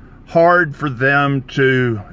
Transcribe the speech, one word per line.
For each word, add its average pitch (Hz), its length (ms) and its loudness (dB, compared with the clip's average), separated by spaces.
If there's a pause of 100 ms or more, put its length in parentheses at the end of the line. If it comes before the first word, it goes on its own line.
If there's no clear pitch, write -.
(260)
hard 170 500 2
for 151 140 -6
them 139 540 0
to 127 580 0 (120)